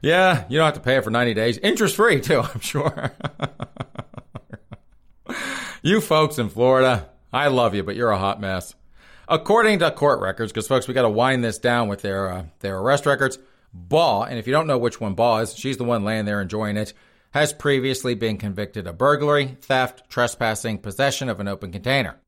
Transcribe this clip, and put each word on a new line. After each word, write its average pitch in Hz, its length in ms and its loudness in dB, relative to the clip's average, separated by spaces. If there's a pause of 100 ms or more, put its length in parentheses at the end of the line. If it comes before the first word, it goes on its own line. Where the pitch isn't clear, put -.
Yeah, 170 480 4
you 131 80 -2
don't 160 80 4
have 151 100 2
to - 60 -12
pay 131 160 2
it - 80 0
for 113 60 -4
ninety 120 240 2
days. 110 240 0
Interest - 360 0
free, 202 280 4
too, 139 180 2
<laughs> - 140 -4
I'm 107 60 -8
sure. 147 560 -4
<laughs> - 40 -20 (2500)
You 202 200 4
folks 156 360 2
in 110 120 0
Florida, 127 580 4 (240)
I 139 160 2
love 123 260 2
you, 98 80 -2
but 101 140 -4
you're 117 140 0
a 98 80 2
hot 98 200 0
mess. 95 360 -6 (520)
According 208 520 2
to 160 120 2
court 143 300 2
records, 101 320 -4
'cause, 110 160 -4
folks, 131 180 2
we 131 60 -6
gotta 123 160 2
wind 123 340 2
this 113 160 -2
down 120 300 0
with 101 140 -6
their, 98 280 -4
uh, 90 140 -8 (140)
their 98 200 -6
arrest 135 280 0
records, 139 320 0 (340)
Baugh, 107 520 2
and 127 140 -8
if 110 80 -8
you 123 60 -2
don't 160 140 2
know 143 100 2
which 117 240 -2
one 101 140 -4
Baugh 113 240 4
is, 110 180 -4
she's 135 220 -6
the 127 60 -4
one 117 200 0
laying 107 220 -2
there 101 160 -2
enjoying 104 340 -4
it, 107 160 -4 (380)
has 147 240 0
previously 131 600 0
been 110 220 -2
convicted 101 500 -8
of 85 120 -12
burglary, 143 640 0
theft, - 480 -2
trespassing, 113 680 -2
possession 131 540 -2
of 98 100 -6
an 101 80 -6
open 98 240 -8
container. 123 440 -2 (120)